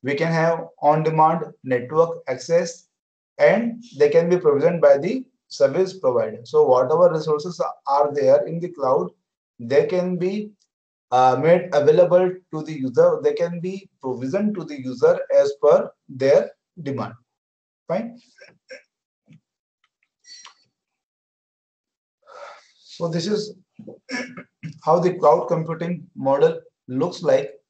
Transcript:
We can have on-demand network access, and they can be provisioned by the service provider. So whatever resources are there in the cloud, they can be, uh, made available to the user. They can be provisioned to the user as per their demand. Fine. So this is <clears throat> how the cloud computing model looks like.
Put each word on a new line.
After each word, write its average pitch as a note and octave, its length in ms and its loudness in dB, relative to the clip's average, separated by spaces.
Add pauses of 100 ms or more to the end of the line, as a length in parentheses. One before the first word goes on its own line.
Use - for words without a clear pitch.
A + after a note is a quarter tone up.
We C#3 120 -4
can E3 180 -2
have E3 320 0 (160)
on-demand D#3 640 2 (180)
network C3 640 -2
access, E3+ 640 -4 (500)
and G#3+ 460 2 (140)
they D3 100 4
can E3 200 2
be F3 100 2
provisioned D#3+ 420 2
by E3+ 180 6
the A#3 260 -4 (240)
service D#3 500 0
provider. A2 460 -2
So D3+ 200 2
whatever D3+ 480 4
resources D#3+ 480 -4 (260)
are C#3+ 280 0
there C#3 320 2
in E3 120 -8
the E3 120 -8
cloud, C#3+ 400 -2 (500)
they C3+ 260 0
can F3+ 300 -2
be, G3+ 360 -6 (600)
uh, B2+ 280 4
made E3+ 340 2
available F3 580 4 (200)
to D#3 100 -8
the D#3 100 -12
user. D3 500 2
They D3 120 0
can E3+ 260 -4
be F#3+ 280 -10 (120)
provisioned C3+ 560 -4
to E3 80 -8
the D3 160 -12
user C3 400 0 (180)
as C#3+ 140 2 (100)
per D#3+ 280 4 (180)
their C3+ 420 0 (320)
demand. A#2+ 320 -8 (720)
Fine. A3+ 320 -6 (4000)
So - 300 -12
this E3 180 -6
is - 280 -6 (560)
<clears throat> - 760 -14
how D#3+ 140 2
the F3 160 0
cloud D#3 340 2
computing E3 580 -6 (100)
model C#3+ 440 0 (280)
looks D#3+ 340 -6
like. - 300 0 (180)